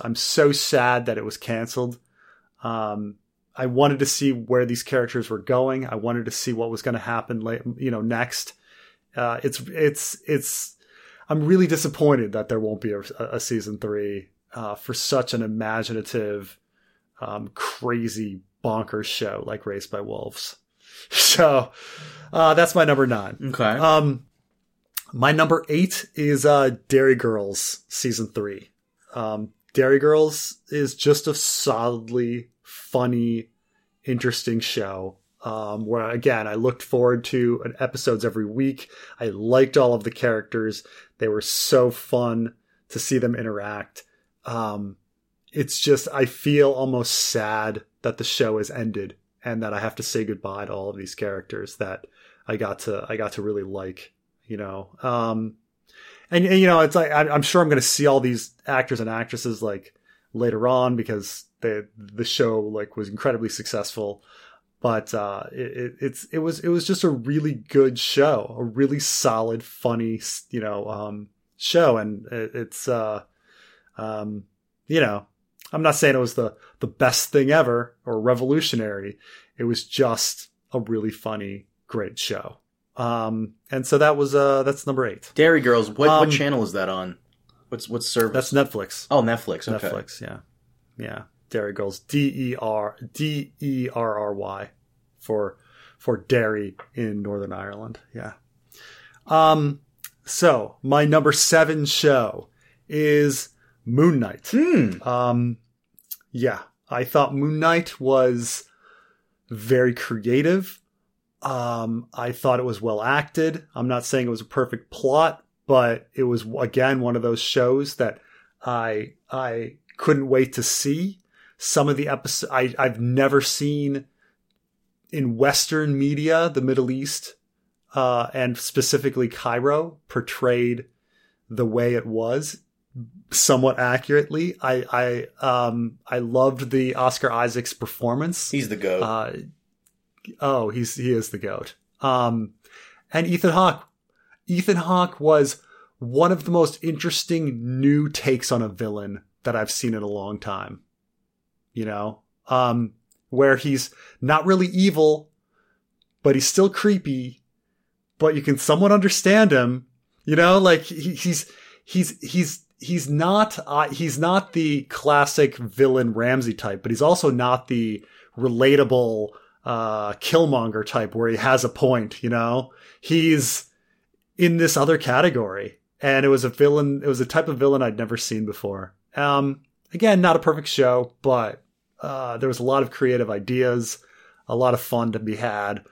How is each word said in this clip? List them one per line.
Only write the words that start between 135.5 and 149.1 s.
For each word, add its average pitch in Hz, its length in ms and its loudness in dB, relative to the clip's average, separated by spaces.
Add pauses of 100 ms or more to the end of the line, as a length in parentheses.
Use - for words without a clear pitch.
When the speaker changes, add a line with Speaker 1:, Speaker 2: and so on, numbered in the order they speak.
Speaker 1:
I 127 120 -4
loved 127 520 0
the 131 240 0
Oscar 127 360 0
Isaacs 120 420 -2
performance. 127 800 -4
Speaker 2:
He's 135 180 -2
the 104 80 -4
goat. 92 260 0
Speaker 1:
Uh, 110 300 -2 (1080)
oh, 127 300 0
he's, 117 240 -4
he 127 180 -2
is 113 180 -2
the 104 80 -10
goat. 98 360 -8 (260)
Um, 120 540 0 (580)
and 165 140 0
Ethan 175 260 2
Hawke, 180 360 2 (580)
Ethan 180 300 0
Hawke 175 440 0
was 147 420 4 (360)
one 143 340 2
of 156 120 -2
the 180 60 -2
most 165 320 2
interesting 151 960 -2
new 147 280 4
takes 135 440 -2
on 117 100 2
a 107 60 -4
villain 101 540 -8 (200)